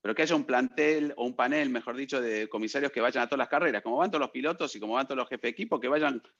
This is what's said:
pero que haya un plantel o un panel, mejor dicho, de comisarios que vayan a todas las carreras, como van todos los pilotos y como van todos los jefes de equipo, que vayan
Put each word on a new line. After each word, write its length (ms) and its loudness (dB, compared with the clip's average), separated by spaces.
pero 120 -2
que 80 0
haya 140 4
un 80 2
plantel 760 2
o 80 -2
un 100 -4
panel, 340 2
mejor 280 -4
dicho, 240 -4
de 260 -2
comisarios 440 -2
que 100 -2
vayan 220 2
a 40 0
todas 120 -2
las 80 0
carreras, 340 2
como 160 -2
van 140 2
todos 100 0
los 80 0
pilotos 460 -4
y 40 -12
como 140 -4
van 140 0
todos 100 -4
los 120 -2
jefes 120 -8
de 80 -2
equipo, 300 -2
que 80 -4
vayan 340 2